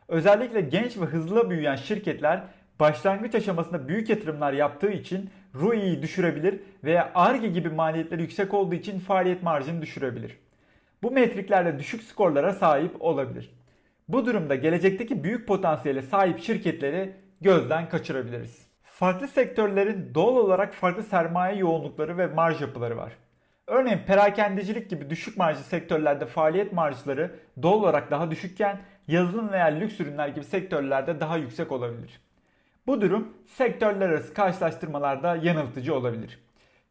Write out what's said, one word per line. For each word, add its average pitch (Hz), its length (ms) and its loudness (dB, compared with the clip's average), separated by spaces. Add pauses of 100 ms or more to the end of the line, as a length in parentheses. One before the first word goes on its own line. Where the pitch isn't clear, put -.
Özellikle 208 540 4
genç 196 360 -2
ve 175 80 -2
hızlı 170 440 2
büyüyen 151 260 0
şirketler 165 680 -2 (360)
başlangıç 196 560 2
aşamasında 170 520 -2
büyük 220 220 -2
yatırımlar 147 440 -2
yaptığı 147 380 0
için 185 380 -6 (320)
roi'yi 190 400 2
düşürebilir 170 580 0 (240)
veya 170 320 2
AR-GE 220 320 4
gibi 170 220 -2
maliyetleri 160 520 -2
yüksek 190 320 -4
olduğu 185 220 2
için 190 240 -6
faaliyet 180 440 0
marjını 156 380 -2
düşürebilir. 123 580 -8 (640)
Bu 240 80 -2
metriklerle 196 680 2
düşük - 240 -10
skorlara 170 500 2
sahip 165 480 2
olabilir. 135 500 -2 (560)
Bu 226 180 0
durumda 175 300 0
gelecekteki 175 680 0
büyük 226 240 -4
potansiyele 156 540 0
sahip 180 380 2
şirketleri 180 760 -4 (260)
gözden 160 480 4
kaçırabiliriz. 120 800 -6 (160)
Farklı 185 440 -2
sektörlerin 202 880 0
doğal 214 200 4
olarak 196 380 4
farklı 185 300 -2
sermaye 180 540 0
yoğunlukları 165 600 -2
ve 180 100 2
marj 160 340 2
yapıları 120 360 -4
var. - 160 -10 (540)
Örneğin 233 400 2
perakendecilik 202 800 2
gibi 143 200 -8
düşük 165 280 -10
marjlı 156 260 0
sektörlerde 151 600 0
faaliyet 175 480 0
marjları 147 580 -2 (300)
doğal 185 180 4
olarak 151 320 2
daha 156 200 0
düşükken 202 480 -4 (280)
yazılım 180 440 0
veya 180 140 2
lüks 160 340 0
ürünler 147 280 -4
gibi 143 180 -10
sektörlerde 147 760 -2
daha 165 180 -2
yüksek 160 340 -6
olabilir. 120 500 -8 (640)
Bu 254 140 0
durum 202 320 0 (120)
sektörler 196 640 0
arası 151 240 -2
karşılaştırmalarda 170 1000 0
yanıltıcı 156 600 -2
olabilir. 117 440 -4 (520)